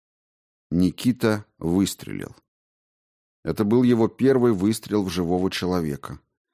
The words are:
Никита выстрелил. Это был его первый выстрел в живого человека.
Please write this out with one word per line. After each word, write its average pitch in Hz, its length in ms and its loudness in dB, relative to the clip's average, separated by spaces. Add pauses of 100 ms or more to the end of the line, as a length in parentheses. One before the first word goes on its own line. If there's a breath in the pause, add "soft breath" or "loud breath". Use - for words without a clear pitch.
(720)
Никита 104 760 0 (120)
выстрелил. 80 760 -4 (1080)
Это 80 220 -2
был 117 180 4
его 117 240 4
первый 123 460 2
выстрел 104 500 0
в 92 60 -4
живого 90 420 -2
человека. 82 680 -4 (340)